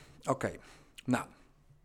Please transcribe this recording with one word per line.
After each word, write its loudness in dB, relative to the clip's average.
Oké, 0
nou. 2